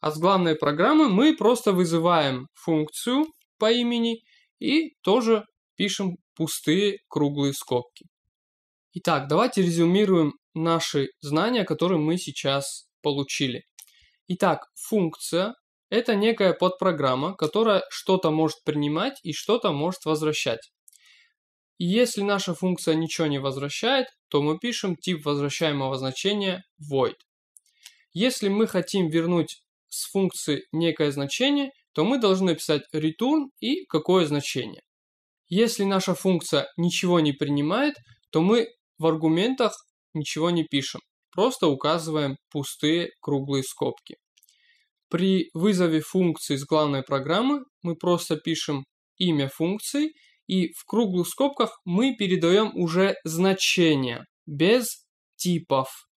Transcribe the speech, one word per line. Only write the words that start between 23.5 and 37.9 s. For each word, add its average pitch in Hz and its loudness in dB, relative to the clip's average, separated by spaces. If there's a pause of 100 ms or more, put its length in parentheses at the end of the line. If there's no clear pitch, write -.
то 143 0
мы 156 0
пишем 214 -4
тип 160 -6
возвращаемого 143 -2
значения 185 -4 (300)
void. 135 0 (960)
Если 208 0
мы 208 2
хотим 180 0
вернуть 165 0 (260)
с - -10
функции 185 -2
некое 160 0
значение, 262 -2 (220)
то 151 0
мы 262 0
должны 190 2
писать 151 -2 (120)
return 233 0 (140)
и 269 -4
какое 175 2
значение. 139 -6 (640)
Если 214 2
наша 190 0
функция 165 0
ничего 175 2
не 151 4
принимает, 151 0 (360)